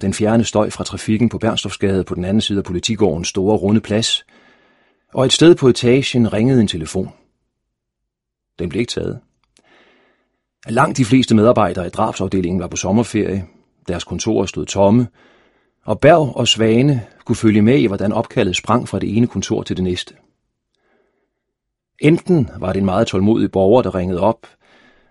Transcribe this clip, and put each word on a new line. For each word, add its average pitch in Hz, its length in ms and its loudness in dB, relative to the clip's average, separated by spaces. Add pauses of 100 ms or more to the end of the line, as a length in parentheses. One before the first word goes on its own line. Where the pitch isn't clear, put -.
den 98 120 -2
fjerne 110 300 0
støj 107 260 -2
fra 98 140 -8
trafikken 110 460 -2
på 98 80 -8
Bernstorffsgade 101 680 -2
på 92 120 -10
den 90 100 -6
anden 101 160 0
side 101 180 -2
af 95 60 -4
Politigårdens 90 640 -2
store, 101 300 0
runde 101 240 0
plads, - 440 -4 (880)
og 131 120 0
et 135 80 0
sted 165 220 6
på 139 120 2
etagen 120 640 2
ringede 120 280 2
en 101 60 2
telefon. 90 420 -6 (1500)
Den 85 100 -6
blev 73 100 -6
ikke 120 120 -4
taget. 50 280 -8 (1500)
Langt 127 280 0
de 127 80 2
fleste 120 300 2
medarbejdere 101 520 2
i - 20 -12
drabsafdelingen 95 720 -4
var 87 60 -8
på 87 80 -12
sommerferie. 95 720 -2 (400)
Deres 87 160 -6
kontorer 107 420 -2
stod 76 200 -8
tomme, 104 420 2 (760)
og - 160 -6
Berg 156 360 4
og 120 120 -2
Svane 113 580 2 (200)
kunne 113 100 -2
følge 107 260 4
med 123 180 4
i, 131 60 2
hvordan 101 260 -4
opkaldet 104 440 -2
sprang 117 320 -2
fra 98 120 -6
det 98 180 -4
ene 120 100 2
kontor 101 360 -4
til 95 140 -8
det 92 60 -4
næste. 90 320 -6 (1800)
Enten 156 580 2
var 92 160 -4
det 95 60 -2
en 98 60 0
meget 98 220 0
tålmodig 101 440 0
borger, 98 300 4
der 92 140 -4
ringede 90 260 -4
op, 107 260 -2 (640)